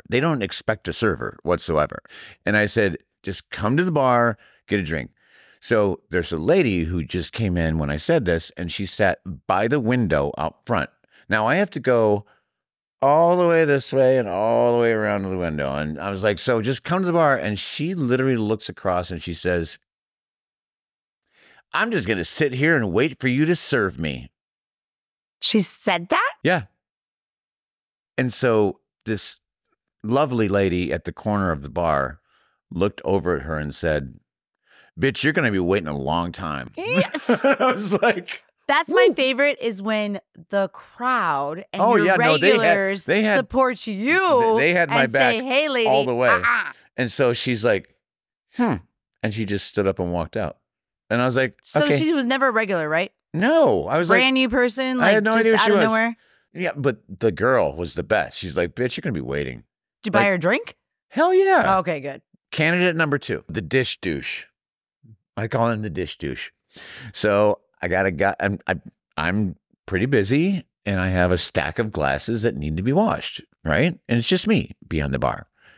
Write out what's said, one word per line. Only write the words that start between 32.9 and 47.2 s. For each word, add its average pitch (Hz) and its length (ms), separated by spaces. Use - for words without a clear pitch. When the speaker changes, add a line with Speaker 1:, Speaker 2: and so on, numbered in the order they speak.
Speaker 1:
over 87 320
at 65 60
her 78 140
and 76 160
said, 76 460
"Bitch, 123 240
you're 151 100
gonna 131 180
be 95 80
waiting 90 280
a 73 100
long 85 340
time." 73 440
Speaker 2:
Yes. 453 540
Speaker 1:
<laughs> - 160
I 277 260
was 202 300
like, 214 420
Speaker 2:
That's 302 240
my 466 180
Speaker 1:
"Woo." 277 60
Speaker 2:
favorite 269 460
is 202 200
when 208 380
the 196 200
crowd 175 1000
and 196 100
Speaker 1:
Oh, 226 140
Speaker 2:
your - 120
Speaker 1:
yeah, 190 100
no, 156 200
they 180 140
had, 220 60
Speaker 2:
regulars 190 480
Speaker 1:
they 208 160
had, 208 160
Speaker 2:
support 247 500
you 226 320
Speaker 1:
th-, 226 160
they 170 160
had 170 160
my 233 140
Speaker 2:
and 127 80
say, 135 280
Speaker 1:
back 254 60
Speaker 2:
"Hey, 277 240
lady, 240 200
Speaker 1:
all 269 160
the 247 100
way. 247 140
Speaker 2:
uh-uh." 226 420
Speaker 1:
And 123 140
so 123 220